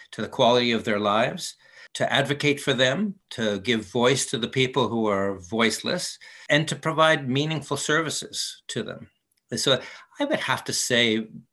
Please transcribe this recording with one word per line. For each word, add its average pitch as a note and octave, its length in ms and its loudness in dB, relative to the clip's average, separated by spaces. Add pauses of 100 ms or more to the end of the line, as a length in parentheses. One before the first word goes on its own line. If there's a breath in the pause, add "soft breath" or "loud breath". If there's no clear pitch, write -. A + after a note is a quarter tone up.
(100)
to - 100 -12
the G#2 80 -6
quality A#2+ 440 4
of G#2+ 100 0
their G#2 160 0
lives, A2+ 560 0 (400 loud breath)
to - 180 -2
advocate C#3+ 480 0
for C#3 140 0
them, C3+ 400 2 (160)
to G#2 300 -2
give A2 240 -2
voice B2 420 2
to C3+ 100 -6
the A2+ 120 -4
people B2+ 400 2
who A2+ 180 0
are G2 320 0
voiceless, A2+ 800 -2 (300 loud breath)
and D3+ 180 4
to D3+ 80 -4
provide D#3 560 2
meaningful D3 460 -2
services - 880 -4
to A#2 160 -6
them. - 280 -12 (460)
So B2+ 240 2 (400 loud breath)
I C#4+ 60 0
would D4+ 140 -2
have B2+ 240 -2
to - 100 -6
say, A2+ 540 2 (240)